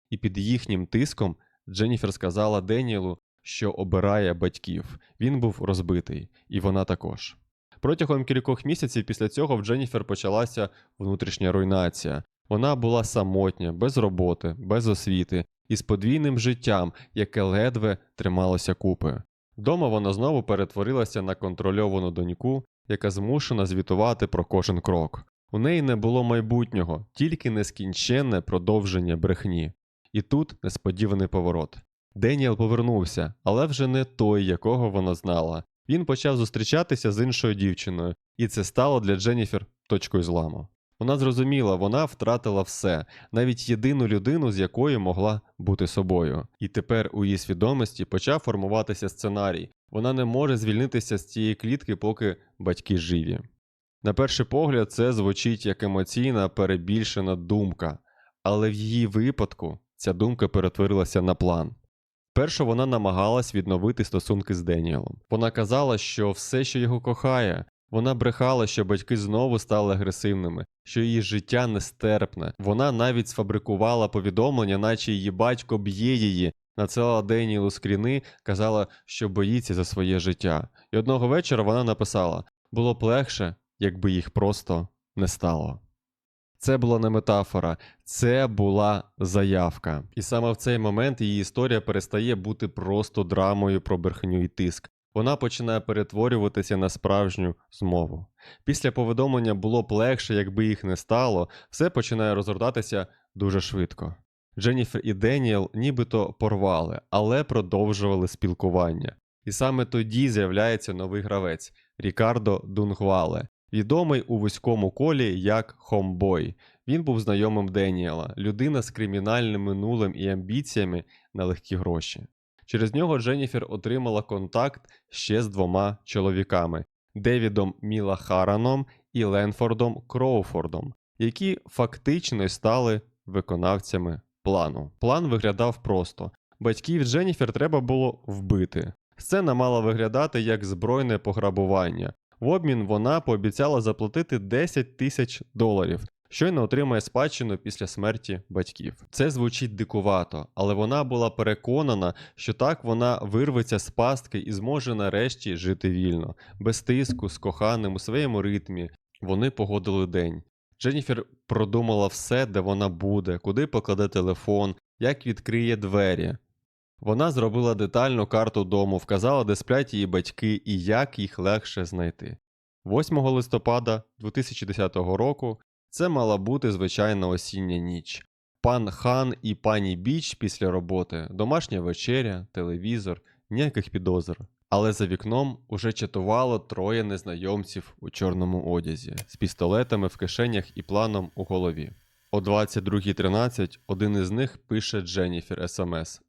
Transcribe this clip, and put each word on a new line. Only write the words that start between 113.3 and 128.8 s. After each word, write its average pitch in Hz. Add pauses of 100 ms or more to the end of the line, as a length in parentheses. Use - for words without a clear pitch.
відомий 139
у 117
вузькому 104
колі 127
як 107
Хомбой. 92 (320)
Він 160
був 127
знайомим 104
Деніела, 90
людина 117
з -
кримінальним 107
минулим 101
і 95
амбіціями 95 (300)
на 92
легкі 90
гроші. 87 (460)
Через 110
нього 156
Дженніфер 127
отримала 113
контакт 104 (280)
ще 110
з 110
двома 95
чоловіками: 92 (300)
Девідом 107
Мілахараном 104 (260)